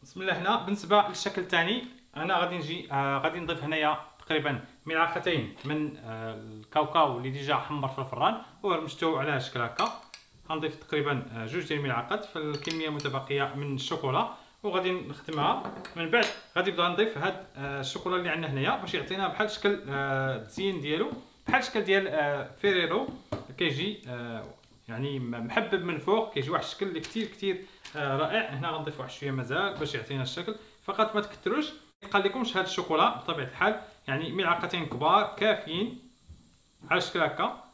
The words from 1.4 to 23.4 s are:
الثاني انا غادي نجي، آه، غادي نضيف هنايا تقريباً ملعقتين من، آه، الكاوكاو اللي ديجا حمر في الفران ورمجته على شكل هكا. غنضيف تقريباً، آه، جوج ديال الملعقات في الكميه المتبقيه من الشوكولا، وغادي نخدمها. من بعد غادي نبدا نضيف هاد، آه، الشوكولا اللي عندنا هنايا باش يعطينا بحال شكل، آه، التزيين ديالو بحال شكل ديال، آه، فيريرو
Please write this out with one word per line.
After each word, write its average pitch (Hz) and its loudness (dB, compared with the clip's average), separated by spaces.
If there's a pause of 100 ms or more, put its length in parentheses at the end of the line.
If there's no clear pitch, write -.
الثاني 185 2 (340)
انا 175 2
غادي 175 2
نجي، 160 -6
آه، 139 2
غادي 165 0
نضيف 165 -2
هنايا 151 2 (220)
تقريباً 147 0 (200)
ملعقتين 160 2 (100)
من، 151 -2
آه، 113 -8
الكاوكاو 120 2
اللي 127 -4
ديجا 139 0
حمر 139 -2
في - -6
الفران 196 0 (220)
ورمجته 160 0
على 143 0
شكل 123 -4
هكا. 175 -2 (480)
غنضيف 156 -2
تقريباً، 143 0
آه، 113 -6
جوج 160 -4
ديال 151 0
الملعقات 123 -2
في - -8
الكميه 156 -2
المتبقيه 139 -2
من 143 -4
الشوكولا، 143 0 (340)
وغادي 185 2
نخدمها. 160 0 (320)
من 165 -4
بعد 220 6 (320)
غادي 175 4
نبدا 175 2
نضيف 196 2
هاد، 165 -2 (100)
آه، 139 -6
الشوكولا 180 -2
اللي 175 0
عندنا 156 -2
هنايا 147 2
باش 180 -6
يعطينا 190 -2
بحال 208 0
شكل، 202 0
آه، 135 0
التزيين 170 -2
ديالو 165 2 (360)
بحال - 6
شكل - 0
ديال، 190 4
آه، 143 0
فيريرو 190 2 (500)